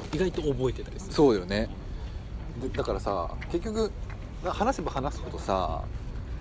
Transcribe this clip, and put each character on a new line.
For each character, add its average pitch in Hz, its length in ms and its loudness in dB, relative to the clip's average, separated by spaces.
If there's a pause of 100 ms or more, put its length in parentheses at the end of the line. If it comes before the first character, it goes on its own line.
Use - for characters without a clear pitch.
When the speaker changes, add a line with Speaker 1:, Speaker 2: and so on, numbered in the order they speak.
(140)
Speaker 1:
意 151 40 0
外 180 140 4
と 175 120 -2
覚 131 260 2
え 113 40 0
て - 100 -6
た - 80 -8
り - 100 -8
す 101 80 -8
る。 - 40 -6
Speaker 2:
そ 147 180 10
う 107 40 8
よ 90 100 0
ね。 104 220 2 (920)
で、 131 80 -2
だ 143 160 0
か 110 80 0
ら 95 80 0
さ、 98 280 0 (220)
結 175 140 0
局、 220 260 2 (540)
な-、 175 80 0
話 233 240 2
せ 190 40 -4
ば 139 100 -2
話 139 240 0
す - 60 -6
ほ - 80 -4
ど - 80 -4
さ、 82 460 0 (580)